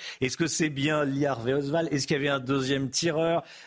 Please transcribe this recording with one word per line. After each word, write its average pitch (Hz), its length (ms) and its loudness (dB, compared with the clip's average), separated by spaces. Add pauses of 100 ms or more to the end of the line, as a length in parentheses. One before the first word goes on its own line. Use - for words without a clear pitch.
(220)
Est-ce 131 160 -2
que 165 80 2
c'est 151 240 0
bien 147 340 2
Lee 139 220 0
Harvey 123 260 0
Oswald ? 147 400 0
Est-ce 139 140 0
qu'il 156 100 2
y 135 40 -2
avait 143 80 0
un 139 120 0
deuxième 135 480 0
tireur ? 165 540 0 (240)